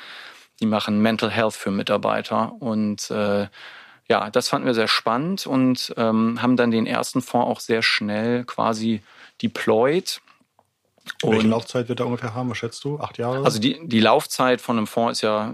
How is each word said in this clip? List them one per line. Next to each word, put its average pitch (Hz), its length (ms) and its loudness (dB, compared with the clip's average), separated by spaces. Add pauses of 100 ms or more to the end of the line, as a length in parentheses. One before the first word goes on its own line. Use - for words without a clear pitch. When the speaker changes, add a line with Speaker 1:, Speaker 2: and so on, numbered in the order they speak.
(600)
Speaker 1:
Die 113 60 0
machen 107 360 2
Mental 110 280 2
Health 107 260 0
für - 160 -4
Mitarbeiter. 107 880 -2
Und, 107 520 -2
äh, 101 360 0 (600)
ja, 104 220 2
das 123 200 0
fanden 139 180 -2
wir 123 60 4
sehr 113 140 2
spannend 151 600 -2
und, 131 500 2
ähm, 113 440 2
haben 123 160 4
dann 120 140 4
den 113 140 2
ersten 120 360 -2
Fonds 123 260 0
auch 120 120 -2
sehr 113 220 0
schnell 110 640 0
quasi 110 560 0 (400)
deployed. 127 800 2 (1000)
Speaker 2:
Welche 110 220 4
Speaker 1:
Und 110 60 4
Speaker 2:
Laufzeit 117 400 -2
wird 120 100 -4
er 123 60 -2
ungefähr 120 300 -4
haben? 127 140 -4
Was 110 80 -6
schätzt - 260 -8
du? 147 160 -6
Acht - 180 -10
Jahre? 127 260 -2
Speaker 1:
Also - 160 2
die, 139 280 0
die 113 120 4
Laufzeit 127 640 4
von 117 160 -2
einem 107 100 0
Fonds 117 320 -2
ist - 20 -6
ja 107 320 0